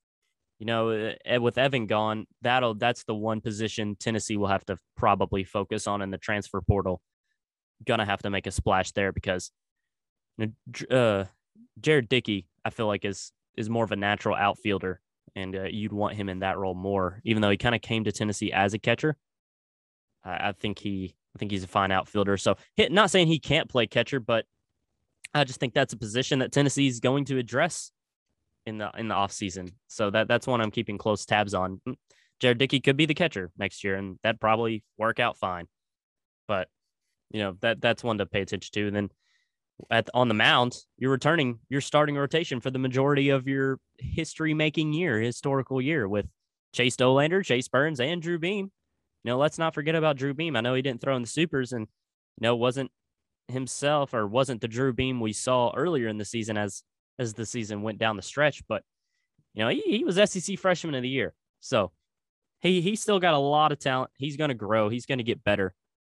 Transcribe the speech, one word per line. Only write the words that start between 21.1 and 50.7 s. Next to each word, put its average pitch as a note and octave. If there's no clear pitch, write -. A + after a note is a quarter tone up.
I -
think G#2
he's F#2+
a F#2
fine G2
outfielder. G2
So, G2
he, G#3+
not F#3+
saying F3+
he D#3+
can't -
play A#2
catcher, B2
but A2+
I D3
just B2+
think B2
that's C#3
a A2+
position A#2+
that B2+
Tennessee C#3
is A#2+
going C3+
to C3
address B2+
in A2
the, G#2
in A2+
the G2+
offseason. F#2+
So G#2
that, A2
that's A#2+
one B2
I'm A2
keeping A2
close G#2
tabs G#2
on. F#2+
Mm, B2+
Jared B2
Dickey C3+
could C3+
be D#3
the D3+
catcher G2+
next G2
year, G2
and F#2+
that'd A2
probably A2
work A2
out A#2+
fine. F2+
But, F#2+
you A2
know, G2
that, A2+
that's A#2+
one A2
to G2
pay G2+
attention F#2+
to. G#2
And G2+
then G2+
at, A2+
on B2
the G#2+
mound, B2
you're B2+
returning C3+
your C3+
starting D3
rotation C#3+
for C3+
the B2+
majority C#3
of C3+
your C3+
history-making D#3
year, D3+
historical C3
year, C3+
with G2+
Chase B2
Dollander, C#3+
Chase B2
Burns, C#3+
and D#3+
Drew E3+
Beam. G3
You A#2
know, B2
let's C#3+
not D#3+
forget D3+
about D#3
Drew C#3
Beam. D#3+
I A2+
know B2